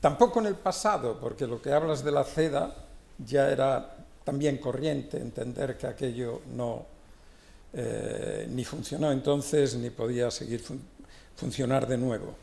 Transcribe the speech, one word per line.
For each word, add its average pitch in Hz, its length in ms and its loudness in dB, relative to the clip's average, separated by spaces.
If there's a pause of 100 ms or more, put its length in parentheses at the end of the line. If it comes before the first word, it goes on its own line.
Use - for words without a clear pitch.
tampoco 233 400 6
en 214 60 2
el 202 100 2
pasado, 180 640 0
porque 117 260 -4
lo 117 140 -4
que - 120 0
hablas 151 320 2
de 147 80 2
la 139 120 4
ceda 160 500 0 (440)
ya 139 320 4
era 135 460 2 (280)
también 143 340 2
corriente, 135 580 -2
entender 123 600 -4
que - 100 -6
aquello 120 560 -4 (120)
no, 117 320 -4 (880)
eh, - 760 -4
ni 123 140 -2
funcionó 139 460 -2
entonces, 139 640 2
ni 120 160 -4
podía 120 400 0
seguir 113 300 -4
fun-, - 220 -10 (520)
funcionar 127 540 0
de 123 100 2
nuevo. 113 440 -2